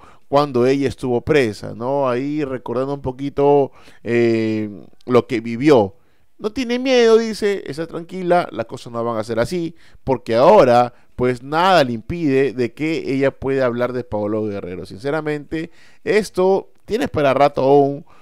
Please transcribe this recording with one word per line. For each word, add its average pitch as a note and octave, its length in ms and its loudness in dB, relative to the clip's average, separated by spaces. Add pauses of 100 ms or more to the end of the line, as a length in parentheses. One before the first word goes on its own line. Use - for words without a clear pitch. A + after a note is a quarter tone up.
(280)
cuando C#3 360 2
ella C#3 220 2
estuvo A#2+ 360 -4
presa, A2 520 0
¿no? C3 340 -4
Ahí C#3+ 360 -4
recordando C3 500 -6
un C#3 80 -10
poquito, C#3 720 0 (320)
eh, A2 800 -2 (180)
lo A#2+ 220 2
que A#2 140 -4
vivió. A#2 560 2 (420)
No G#3 140 -8
tiene A#3+ 260 -4
miedo, B3 400 4
dice, G#3 480 -4
está D#3+ 220 -10
tranquila, E3+ 640 -2
las A2 140 -6
cosas B2 260 -16
no A#2 100 -6
van A#2 160 -4
a G#2+ 60 -4
ser A2+ 160 -4
así, E3 340 -4 (300)
porque A#2+ 320 -2
ahora, B2+ 580 6 (220)
pues, B2 260 -2
nada E3 400 2
le B2 120 -2
impide C3+ 580 -2
de A#2+ 220 -2
que C#3+ 380 -4
ella C3+ 200 0
pueda C3 340 -2
hablar A#2+ 260 -2
de B2 120 -6
Paolo G#2+ 400 -4
Guerrero. F#2+ 420 -10
Sinceramente, D3+ 880 -8 (320)
esto F#3 640 0 (140)
tiene A#3+ 240 -4
para C#3+ 260 0
rato C#3+ 280 2
aún, C#3+ 420 4 (180)